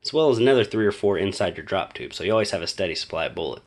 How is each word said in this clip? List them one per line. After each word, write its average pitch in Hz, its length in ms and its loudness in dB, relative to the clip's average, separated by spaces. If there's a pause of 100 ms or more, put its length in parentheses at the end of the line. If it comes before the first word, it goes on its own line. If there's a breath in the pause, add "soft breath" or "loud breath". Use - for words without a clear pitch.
as - 100 -8
well 156 160 4
as 120 80 4
another 123 260 6
three 107 220 0
or 101 60 4
four 101 260 0
inside 95 400 -2
your 78 80 -14
drop - 280 -2
tube. - 200 -12
So - 100 -8
you 98 80 0
always 110 200 2
have 87 100 -4
a 85 60 -6
steady 90 260 -4
supply 80 320 -6
of 64 100 -8
bullet. 73 320 -6